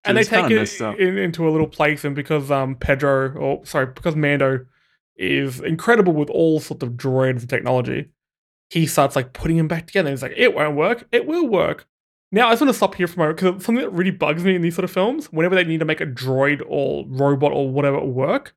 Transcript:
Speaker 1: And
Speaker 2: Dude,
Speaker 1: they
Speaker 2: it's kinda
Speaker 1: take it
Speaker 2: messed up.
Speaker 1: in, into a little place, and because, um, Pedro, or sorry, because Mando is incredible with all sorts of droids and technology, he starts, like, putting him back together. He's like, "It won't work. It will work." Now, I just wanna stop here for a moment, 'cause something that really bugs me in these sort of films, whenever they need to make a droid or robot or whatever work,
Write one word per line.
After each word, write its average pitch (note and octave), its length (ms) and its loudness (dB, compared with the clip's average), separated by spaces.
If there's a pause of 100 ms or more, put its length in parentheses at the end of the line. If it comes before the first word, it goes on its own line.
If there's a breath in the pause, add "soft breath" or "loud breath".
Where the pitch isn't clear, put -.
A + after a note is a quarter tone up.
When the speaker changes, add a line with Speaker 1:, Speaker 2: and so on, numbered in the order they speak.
Speaker 1:
And G3+ 100 0
Speaker 2:
Dude, - 20 4
Speaker 1:
they A3 40 4
Speaker 2:
it's G3+ 80 2
kinda F#3 220 2
Speaker 1:
take A3 60 4
it G#3+ 40 2
Speaker 2:
messed G#3+ 220 -6
up. G#3 160 -6
Speaker 1:
in, F#3 180 2
into E3+ 320 -2
a - 20 2
little D#3 160 2
place, D3+ 380 0
and C#3+ 100 -4
because, C#3+ 360 -2
um, C3+ 260 0
Pedro, C3+ 580 0
or C#3 300 -4
sorry, C3+ 220 -2
because D3+ 280 -4
Mando C#3 520 2 (500)
is C3+ 440 -2
incredible F3+ 520 2
with D3 160 0
all D#3+ 320 2
sorts - 220 -10
of B2 80 -4
droids B2+ 500 0
and A#2+ 80 -12
technology, B2+ 640 -2 (580)
he E3 180 0
starts, C#3 300 2
like, C3 160 -4
putting E3 240 -2
him D#3+ 120 0
back E3 180 -6
together. F3 240 0
He's C3 120 -6
like, - 140 -8
"It A#3+ 180 4
won't D3 220 0
work. G#3 360 0
It A#3+ 140 2
will D#4+ 220 0
work." E3 380 0 (460)
Now, A3 160 4
I - 40 4
just A3+ 80 2
wanna C4+ 140 4
stop G3 220 0
here F3+ 100 0
for E3+ 80 -6
a - 60 -12
moment, D#3+ 180 0
'cause F#3 260 0
something A#3 200 0
that - 60 -6
really F#3 200 0
bugs E3 340 -2
me F#3+ 120 4
in F3 40 0
these E3+ 140 0
sort F3+ 100 -4
of F3+ 60 -4
films, A#3+ 420 0
whenever E3+ 220 2
they F3+ 100 4
need D#3+ 140 0
to D#3+ 80 0
make D#3 140 -2
a - 60 -6
droid C3 600 0
or C#3+ 420 -4
robot C#3 440 2
or C#3 180 0
whatever C#3 340 0
work, D3 520 -2